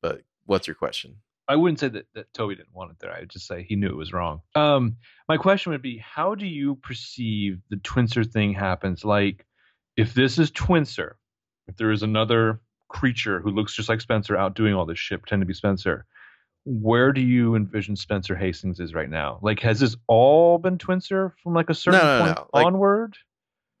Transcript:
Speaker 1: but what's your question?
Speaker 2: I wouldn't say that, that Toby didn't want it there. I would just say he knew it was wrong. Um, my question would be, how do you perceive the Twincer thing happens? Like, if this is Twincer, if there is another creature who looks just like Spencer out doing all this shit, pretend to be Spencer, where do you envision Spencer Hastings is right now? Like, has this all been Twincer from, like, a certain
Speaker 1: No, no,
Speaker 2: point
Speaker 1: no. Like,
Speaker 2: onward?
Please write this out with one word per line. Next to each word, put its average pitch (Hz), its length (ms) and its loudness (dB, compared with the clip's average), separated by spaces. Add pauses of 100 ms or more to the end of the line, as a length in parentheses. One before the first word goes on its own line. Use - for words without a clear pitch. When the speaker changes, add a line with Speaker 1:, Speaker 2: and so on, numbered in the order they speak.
Speaker 1:
but - 200 -6 (220)
what's 95 220 -2
your 78 80 -10
question? 73 440 -8 (300)
Speaker 2:
I 139 60 2
wouldn't 165 240 2
say 147 100 -2
that, 107 260 -10
that - 200 -16
Toby 101 220 -6
didn't 87 180 -20
want 90 160 -16
it 82 80 -20
there. 90 160 -14
I 82 60 -14
would 90 100 -18
just - 160 -18
say 90 220 -12
he 104 80 -4
knew 101 120 0
it 64 80 -6
was 82 160 -10
wrong. 85 280 -6 (160)
Um, 135 400 2 (320)
my 160 80 2
question 190 340 2
would 139 120 -6
be, 123 160 -10
how 165 360 -4
do 202 100 -10
you 143 300 -4
perceive 107 840 -6 (100)
the 107 60 -6
Twincer 117 520 0
thing 104 240 0
happens? 95 520 -4
Like, 101 420 0 (500)
if 113 160 0
this 131 280 2
is 151 100 2
Twincer, 151 640 0 (560)
if 92 80 -16
there 110 160 2
is 107 100 0
another 110 580 2 (280)
creature 113 500 -2
who 98 120 -2
looks 101 260 -4
just 110 120 -6
like 113 120 0
Spencer 104 360 -2
out 98 200 -2
doing 107 180 2
all 90 120 -2
this 82 120 -8
shit, - 240 -8
pretend 101 180 -2
to 92 60 0
be 92 80 -6
Spencer, 95 500 -2 (600)
where 120 480 2
do 135 80 0
you 123 340 4
envision 104 400 -2
Spencer 98 400 -4
Hastings 90 460 -4
is 82 120 -8
right 78 160 -6
now? 73 320 -6
Like, 104 200 -2
has 110 180 0
this 120 180 0 (120)
all 151 500 6
been 180 200 -2
Twincer 185 520 -2 (140)
from, 175 100 -4
like, 165 160 0
a 160 40 2
certain 180 260 4
Speaker 1:
No, 143 180 4
no, 104 60 4
Speaker 2:
point 87 140 0
Speaker 1:
no. - 160 -16
Like, 156 120 6
Speaker 2:
onward? 202 500 2 (640)